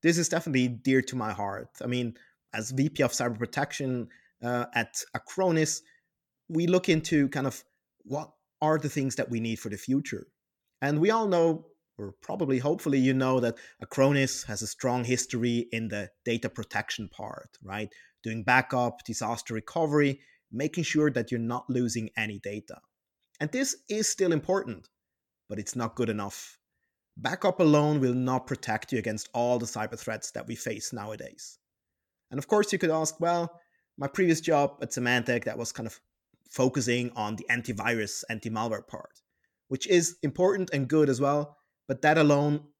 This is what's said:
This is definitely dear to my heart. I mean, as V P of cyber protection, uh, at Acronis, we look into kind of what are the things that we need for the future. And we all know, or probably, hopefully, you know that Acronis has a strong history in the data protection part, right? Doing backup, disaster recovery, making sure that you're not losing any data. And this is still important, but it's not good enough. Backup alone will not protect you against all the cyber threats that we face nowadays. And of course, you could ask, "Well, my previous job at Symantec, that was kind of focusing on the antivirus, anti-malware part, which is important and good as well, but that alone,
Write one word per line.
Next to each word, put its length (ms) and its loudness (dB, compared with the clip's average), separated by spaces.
This 160 4
is 120 0
definitely 380 2
dear 360 2
to 120 -8
my 160 -4
heart. 380 -6
I 20 -6
mean, 300 -2
as 160 -6
V 180 0
P 140 0
of 80 2
cyber 260 -2
protection, 720 -4
uh, 320 -2
at 300 -2
Acronis, 680 0
we 160 0
look 240 2
into 400 2
kind 160 -2
of 180 -6
what 280 -8
are 160 4
the 100 -2
things 280 -2
that 120 -2
we 100 -2
need 180 -2
for 120 -8
the 80 -8
future. 480 -4
And 180 0
we 120 4
all 160 2
know, 400 4
or 240 -10
probably, 340 0
hopefully, 400 0
you 160 4
know 280 2
that 160 0
Acronis 640 2
has 160 -8
a 40 -6
strong 360 -2
history 680 0
in 180 -4
the 200 -6
data 240 -2
protection 600 -6
part, 520 -14
right? 280 -8
Doing 200 -6
backup, 640 2
disaster 480 -6
recovery, 680 0
making 340 -4
sure 260 4
that 180 -2
you're 100 -2
not 300 -4
losing 480 0
any 220 -4
data. 400 -10
And 120 -2
this 240 -2
is 200 -2
still 240 2
important, 580 -2
but 120 -8
it's 160 -10
not 200 -4
good 140 0
enough. 480 -6
Backup 420 0
alone 400 6
will 140 2
not 340 0
protect 460 -4
you 40 0
against 360 -4
all 260 2
the 60 -4
cyber 340 -6
threats 320 -8
that 160 -10
we 80 -8
face 380 -8
nowadays. 680 -12
And 80 -6
of 80 -10
course, 240 4
you 80 0
could 100 2
ask, 300 0
"Well, 400 0
my 100 -6
previous 320 2
job 420 2
at 100 -8
Symantec, 520 0
that 140 -4
was 160 -8
kind 140 -8
of 120 -14
focusing 680 0
on 180 -4
the 140 -12
antivirus, 800 0
anti-malware 580 -4
part, 320 -16
which 200 -6
is 360 4
important 480 0
and 160 0
good 220 6
as 100 2
well, 380 0
but 160 -4
that 160 6
alone, 460 6